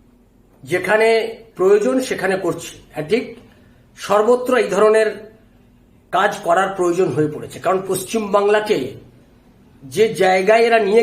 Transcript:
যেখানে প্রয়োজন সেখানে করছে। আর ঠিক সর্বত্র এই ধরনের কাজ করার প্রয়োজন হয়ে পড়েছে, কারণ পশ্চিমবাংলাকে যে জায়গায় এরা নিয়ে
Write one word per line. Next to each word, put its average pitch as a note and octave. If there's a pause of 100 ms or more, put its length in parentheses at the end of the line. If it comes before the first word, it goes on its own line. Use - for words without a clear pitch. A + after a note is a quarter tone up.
(640)
যেখানে F#3 (500)
প্রয়োজন G#3 (120)
সেখানে F#3+
করছে। D#3+ (220)
আর D3+
ঠিক A#3 (720)
সর্বত্র A#3+ (100)
এই -
ধরনের G#3+ (1040)
কাজ G3 (140)
করার F#3 (100)
প্রয়োজন F3
হয়ে D3+
পড়েছে, -
কারণ F#3 (120)
পশ্চিমবাংলাকে G#3 (1040)
যে D3 (180)
জায়গায় F#3+
এরা A3+ (100)
নিয়ে A3+